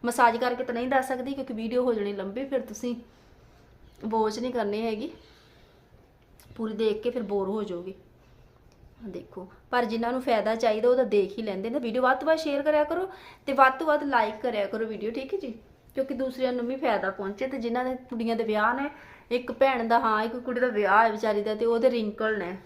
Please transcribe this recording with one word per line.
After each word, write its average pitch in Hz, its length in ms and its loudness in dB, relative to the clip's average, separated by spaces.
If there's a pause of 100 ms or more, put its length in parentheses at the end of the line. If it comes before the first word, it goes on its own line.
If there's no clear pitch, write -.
ਮਸਾਜ 240 320 4
ਕਰਕੇ 247 280 -2
ਤਾਂ 233 100 -4
ਨਹੀਂ 240 140 -2
ਦੱਸ 262 200 2
ਸਕਦੀ 262 260 -4
ਕਿਉਂਕਿ 262 200 -8
ਵੀਡੀਓ 226 300 0
ਹੋ 254 80 2
ਜਾਣੀ 202 200 0
ਲੰਬੀ, 196 320 -6
ਫਿਰ 269 180 -2
ਤੁਸੀਂ 240 320 -6 (1080)
ਵਾਚ 220 340 0
ਨਹੀਂ 240 140 -4
ਕਰਨੀ 220 340 -2
ਹੈਗੀ 220 240 -4 (1500)
ਪੂਰੀ, 220 180 -6
ਦੇਖ 214 280 0
ਕੇ 240 80 0
ਫਿਰ 240 140 -4
ਬੋਰ 196 240 -2
ਹੋ 214 140 -2
ਜਾਓਗੇ। 185 320 -8 (1120)
ਦੇਖੋ, 185 400 -12 (240)
ਪਰ 247 140 2
ਜਿਨ੍ਹਾਂ 233 280 -2
ਨੂੰ 262 80 -2
ਫਾਇਦਾ 220 360 2
ਚਾਹੀਦਾ 226 320 4
ਉਹ 247 80 6
ਤਾਂ 262 100 4
ਦੇਖ 202 320 2
ਹੀ 226 40 -6
ਲੈਂਦੇ 202 280 -4
ਨੇ। 269 80 -2
ਵੀਡੀਓ 247 240 0
ਵੱਧ 262 180 4
ਤੋਂ 294 80 -4
ਵੱਧ 320 100 4
ਸ਼ੇਅਰ 285 240 -2
ਕਰਿਆ 302 220 4
ਕਰੋ 339 240 -2 (380)
ਤੇ 277 80 -2
ਵੱਧ 262 240 6
ਤੋਂ 330 80 -2
ਵੱਧ 294 180 2
ਲਾਈਕ 226 380 0
ਕਰਿਆ 208 240 -2
ਕਰੋ 214 200 -4
ਵੀਡੀਓ, 214 240 -6
ਠੀਕ 269 240 -6
ਹੈ 392 40 -2
ਜੀ, 262 140 -8 (420)
ਕਿਉਂਕਿ 269 200 -2
ਦੂਸਰਿਆਂ 254 380 -2
ਨੂੰ 240 140 -2
ਵੀ 262 100 -4
ਫਾਇਦਾ 214 340 0
ਪਹੁੰਚੇ। 202 360 -6
ਤੇ 269 120 -4
ਜਿਨ੍ਹਾਂ 240 260 -2
ਦੇ 262 100 -2 (160)
ਕੁੜੀਆਂ 226 260 -2
ਦੇ 226 80 0
ਵਿਆਹ 214 300 2
ਨੇ, 277 140 -4 (420)
ਇੱਕ 247 220 -2
ਭੈਣ 247 360 2
ਦਾ, 233 120 6
ਹਾਂ, 220 240 2
ਇੱਕ 233 140 -6
ਕੁੜੀ 247 220 -4
ਦਾ 254 80 4
ਵਿਆਹ 208 360 6
ਹੈ 226 60 4
ਵਿਚਾਰੀ 208 320 0
ਦਾ, 214 120 -2
ਤੇ 220 120 0
ਉਹਦੇ 233 240 4
ਰਿੰਕਲ 220 480 -2
ਨੇ। 185 280 -6